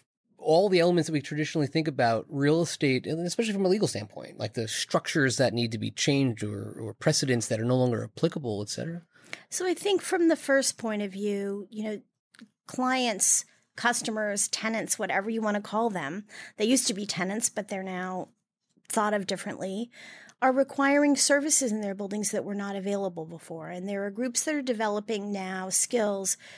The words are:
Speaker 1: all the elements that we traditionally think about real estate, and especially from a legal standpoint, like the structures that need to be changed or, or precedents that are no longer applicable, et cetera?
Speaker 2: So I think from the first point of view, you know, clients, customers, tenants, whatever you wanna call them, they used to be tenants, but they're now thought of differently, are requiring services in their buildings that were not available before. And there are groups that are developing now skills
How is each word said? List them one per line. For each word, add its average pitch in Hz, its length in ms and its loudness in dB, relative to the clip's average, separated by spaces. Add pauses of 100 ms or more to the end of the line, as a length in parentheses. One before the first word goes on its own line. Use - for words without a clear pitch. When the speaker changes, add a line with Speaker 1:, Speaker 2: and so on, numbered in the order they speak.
(440)
Speaker 1:
all 175 260 6
the 185 100 6
elements 170 260 6
that 160 80 -4
we 147 80 2
traditionally 151 460 0
think 160 200 0
about 120 400 2
real 147 360 4
estate, 135 420 0
and 160 220 -2
especially 220 260 -2
from 196 100 0
a 185 60 4
legal 208 180 4
standpoint, - 520 -8
like 110 160 -6
the 110 120 -2
structures - 720 0
that 120 160 4
need 117 180 0
to 117 60 -4
be 107 140 -6
changed 135 520 2
or, 104 280 -6
or 107 240 -10
precedents 131 520 0
that 110 120 0
are 113 60 -2
no 127 100 4
longer 123 280 2
applicable, 117 600 -2
et - 60 -8
cetera? 165 340 -8 (480)
Speaker 2:
So 370 160 -2
I 349 80 2
think 381 260 0
from 349 280 2
the 311 60 4
first 269 440 2
point 214 240 -4
of 196 80 -6
view, 202 580 -4
you 214 140 -8
know, 214 180 -6 (640)
clients, 254 800 0 (300)
customers, 214 720 0
tenants, 214 500 -4
whatever 196 320 -2
you 226 140 -2
wanna 208 180 0
call 214 300 0
them, 175 340 -6 (320)
they 214 80 0
used 247 220 4
to 220 80 0
be 202 100 -6
tenants, 202 420 -2
but 202 200 -6
they're 190 160 -6
now 185 460 -6 (600)
thought 208 240 2
of 202 140 0
differently, 196 640 -6 (500)
are 262 100 6
requiring 277 640 4
services 277 560 4
in 214 100 -2
their 196 120 -2
buildings 202 380 -4
that 196 120 -2
were 196 120 -4
not 202 200 -6
available 190 500 -4
before. 165 440 -12
And 180 180 -8
there 196 160 -4
are 202 60 -4
groups 240 360 -2
that 311 100 -2
are 294 80 -2
developing 208 680 -2
now 190 380 -6
skills 202 640 0 (220)